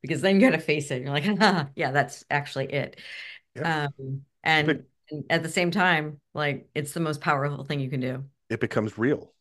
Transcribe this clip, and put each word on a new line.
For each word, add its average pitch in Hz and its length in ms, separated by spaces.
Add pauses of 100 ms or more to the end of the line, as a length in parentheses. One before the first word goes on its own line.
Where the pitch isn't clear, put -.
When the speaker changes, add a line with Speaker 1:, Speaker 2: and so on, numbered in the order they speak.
Speaker 1:
because 143 180
then 190 200
you 254 60
gotta 160 140
face 151 300
it. 127 120
You're 139 80
like, 147 160
<laughs> 202 140
"Ah, 185 340
yeah, 139 180
that's 139 380
actually 143 420
it." - 280 (540)
Speaker 2:
Yeah. 151 320
Speaker 1:
Um, 139 360 (200)
and, 160 240
Speaker 2:
Be- 151 140 (300)
Speaker 1:
and 151 200
at 165 120
the 160 60
same 175 220
time, 165 500 (140)
like, 147 400
it's 147 180
the 170 80
most 151 200
powerful 143 440
thing 143 160
you 131 100
can 135 100
do. 127 240 (260)
Speaker 2:
It 110 100
becomes 107 360
real. 123 440